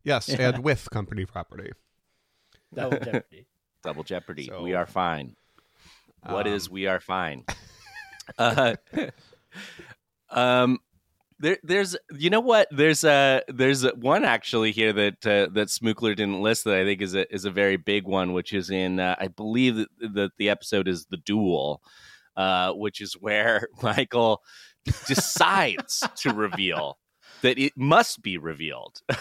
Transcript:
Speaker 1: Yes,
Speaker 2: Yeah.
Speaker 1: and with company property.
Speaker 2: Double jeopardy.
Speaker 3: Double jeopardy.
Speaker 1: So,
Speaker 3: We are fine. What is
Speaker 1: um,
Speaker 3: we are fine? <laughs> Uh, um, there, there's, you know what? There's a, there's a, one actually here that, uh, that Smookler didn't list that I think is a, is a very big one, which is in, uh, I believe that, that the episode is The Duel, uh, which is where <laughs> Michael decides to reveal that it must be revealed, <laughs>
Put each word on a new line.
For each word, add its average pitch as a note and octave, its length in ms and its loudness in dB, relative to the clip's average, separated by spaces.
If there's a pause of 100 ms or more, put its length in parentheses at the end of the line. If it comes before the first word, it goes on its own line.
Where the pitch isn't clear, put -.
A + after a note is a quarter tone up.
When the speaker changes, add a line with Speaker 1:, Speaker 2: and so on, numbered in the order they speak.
Speaker 1:
Yes, C#3+ 280 -2
Speaker 2:
Yeah. B2+ 180 0
Speaker 1:
and B2 160 -2
with C#3 240 -2
company G2 380 -8
property. - 460 -14 (1000)
Speaker 2:
Double C3 280 -4
jeopardy. - 460 -8 (360)
Speaker 3:
Double D#2 200 -10
jeopardy. D#2 440 -10
Speaker 1:
So, F2 160 -14
Speaker 3:
We F2+ 100 -6
are F2+ 140 -2
fine. D#2+ 500 -4 (840)
What G2+ 240 -6
is G2+ 220 -4
Speaker 1:
um, F#2 40 -18
Speaker 3:
we F#2+ 140 -6
are F#2 140 0
fine? E2 480 -6
<laughs> - 880 -16
Uh, A#2+ 380 2 (1500)
um, B2 480 4 (600)
there, E3 240 0
there's, F3+ 320 0 (220)
you D#3 140 2
know G#3+ 100 6
what? A#3 300 6
There's D3+ 340 4
a, C#3 440 6
there's C3 360 2
a, B2+ 60 4
one C3+ 340 2
actually A2+ 480 2
here A2 220 2
that, G2+ 320 0
uh, G2+ 260 4
that G#2 160 0
Smookler A2 480 0
didn't G2+ 240 -2
list A2 240 0
that G#2 120 2
I F#2+ 80 2
think G2 180 -2
is F#2 120 -6
a, F#2 200 -2
is F#2+ 100 -6
a G2+ 60 -4
very G2 260 2
big G2+ 300 -2
one, F#2 260 0
which F2+ 220 -4
is F#2 160 -4
in, F#2 300 -2
uh, F#2 200 0
I F#2+ 80 -6
believe A2+ 480 0
that, G#2+ 120 -4 (260)
that G2+ 240 -2
the G2+ 100 2
episode G2+ 400 0
is F2 180 -4
The F#2 120 -10
Duel, E2 640 -2 (540)
uh, F#2+ 360 0
which G#2 300 -6
is G2 120 -10
where G#2 600 0
<laughs> - 80 -10
Michael A#2 600 0 (640)
decides - 960 0 (200)
to B2+ 100 0
reveal F2+ 640 -2 (460)
that B2+ 160 2
it C#3 180 0
must D#3+ 460 4
be F#2 160 -4
revealed, D2 680 -10
<laughs> - 40 -6 (120)